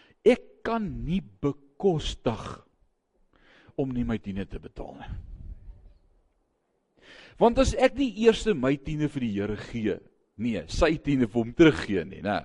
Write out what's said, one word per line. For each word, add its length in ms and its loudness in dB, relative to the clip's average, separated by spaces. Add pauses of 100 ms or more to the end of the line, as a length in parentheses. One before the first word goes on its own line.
(280)
ek 160 4 (240)
kan 160 -2 (240)
nie 140 0 (220)
bekostig 1000 -2 (1400)
om 160 -4
nie 100 -2
my 160 -2
tiende 240 -8
te 160 -12
betaal 380 -16
nie. 140 -12 (2250)
Want 240 4
as 100 2
ek 240 2
nie 140 0 (160)
eerste 260 4
my 240 2
tiende 320 -4
vir 160 -4
die 140 -2
Here 180 -2 (140)
gee, 240 -2 (400)
nee, 300 -4
sy 320 2
tiende 300 2
vir 160 0
hom 100 -6
teruggee 520 4
nie, 160 -14
né? 240 -2